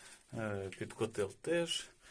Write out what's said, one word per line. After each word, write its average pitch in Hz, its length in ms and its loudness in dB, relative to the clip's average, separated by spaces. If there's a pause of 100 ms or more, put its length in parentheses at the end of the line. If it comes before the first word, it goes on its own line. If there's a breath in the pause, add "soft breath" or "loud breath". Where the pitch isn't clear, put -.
(340 loud breath)
е, 101 440 0
під 101 140 -4
котел 107 480 2
теж. 170 480 2 (220 loud breath)